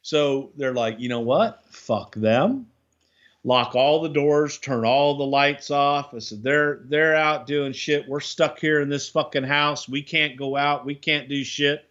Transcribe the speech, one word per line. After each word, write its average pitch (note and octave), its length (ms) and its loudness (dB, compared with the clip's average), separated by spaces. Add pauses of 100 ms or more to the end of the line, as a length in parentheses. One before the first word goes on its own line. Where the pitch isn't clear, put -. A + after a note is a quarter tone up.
So C#3 540 -2
they're C3 180 -2
like, A2+ 260 -2
"You B2 80 -6
know A#2+ 120 -2
what? D#3 500 0
Fuck - 440 -6
them. C3+ 520 2 (760)
Lock B2 300 2
all D3 280 4
the D#3+ 60 -4
doors, D3 500 2
turn A#2+ 260 -4
all C#3+ 320 4
the C#3 80 -2
lights C#3+ 460 2
off." C#3+ 440 0
I A#2 40 -10
said, G#2 240 -12
"They're, D3 420 0
they're D#3 320 2
out D3+ 300 0
doing C#3 260 -2
shit. C#3+ 340 -2
We're C#3+ 140 -6
stuck - 380 -2
here D3+ 220 2
in C#3 100 -2
this C#3+ 180 -4
fucking D3 360 -2
house. D3 440 0
We C#3 140 -4
can't D3+ 340 -2
go C#3 200 -6
out. C#3+ 280 0
We C#3+ 100 -6
can't C#3+ 340 -2
do C#3 140 -4
shit." C#3+ 480 -2